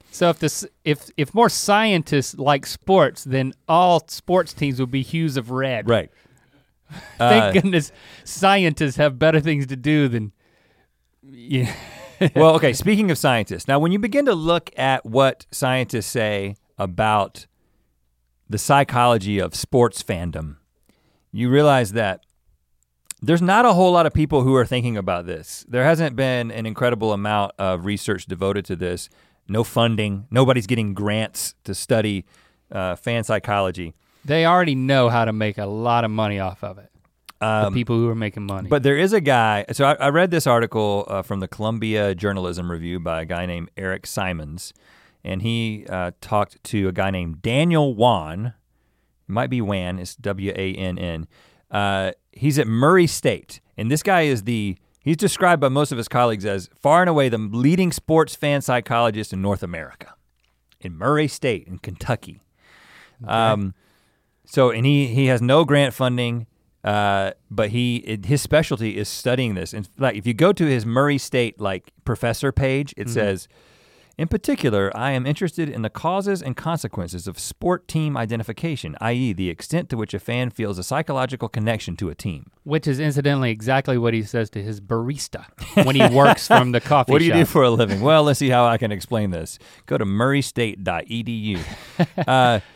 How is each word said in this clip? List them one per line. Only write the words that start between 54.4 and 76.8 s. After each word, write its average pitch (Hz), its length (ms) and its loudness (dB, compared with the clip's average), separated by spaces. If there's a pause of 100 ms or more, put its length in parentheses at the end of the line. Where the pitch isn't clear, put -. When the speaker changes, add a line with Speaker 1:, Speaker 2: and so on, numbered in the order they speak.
Speaker 2:
the, 104 320 -4 (240)
he's 160 180 -2
described 180 440 2
by 139 80 2
most 143 240 0
of 120 40 -6
his 113 120 -6
colleagues 113 360 0
as 98 220 -4 (100)
far 156 220 4
and 180 100 4
away 143 200 2
the 113 80 -2
leading 131 560 0
sports - 420 0
fan 143 260 -2
psychologist 117 680 -2
in 95 100 -6
North 98 220 -2
America, 82 500 -12 (680)
in 180 120 -12
Murray 151 360 0
State - 380 -4
in 90 100 -14
Kentucky. - 640 -8 (800)
Speaker 1:
Okay. - 80 -8
Speaker 2:
Um, 107 440 0 (720)
so, 127 260 2
and 117 140 0
he, 143 220 4
he 127 200 2
has 123 160 2
no 139 200 6
grant 143 300 2
funding, 123 540 -2 (360)
uh, 101 480 0 (200)
but 104 180 -2
he, 120 280 -2
it, 107 280 -8
his 139 160 0
specialty 113 560 -2
is 104 100 -4
studying 123 460 -2
this. 90 220 -8
In 104 80 -8
fact, 123 340 -4
if 101 80 -8
you 120 80 0
go 151 200 4
to 170 120 -2
his 123 220 0
Murray 139 320 2
State, 120 420 -2
like, 95 300 -6 (120)
professor 120 480 -2
page, 139 460 -2
it 104 100 -8
Speaker 1:
Mm-hmm. 117 60 -6
Speaker 2:
says, 101 340 -2 (720)
"In 165 100 -4
particular, 117 680 0
I 131 140 -2
am 127 160 -2
interested 156 420 -4
in 120 140 -8
the 107 60 -4
causes 190 520 -4
and 131 160 -8
consequences 95 720 -8